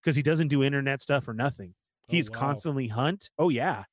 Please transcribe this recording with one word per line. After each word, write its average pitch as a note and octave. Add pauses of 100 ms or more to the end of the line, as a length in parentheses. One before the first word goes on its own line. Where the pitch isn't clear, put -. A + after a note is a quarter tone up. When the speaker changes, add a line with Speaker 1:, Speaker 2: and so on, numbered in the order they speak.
Speaker 1:
'Cause D#3
he D3
doesn't D#3
do C#3
internet C#3
stuff C#3+
or A#2
nothing. G#2+ (300)
Speaker 2:
Oh, -
Speaker 1:
He's E3+
Speaker 2:
wow. -
Speaker 1:
constantly C#3
hunt. C#3
Oh, E3+
yeah. B2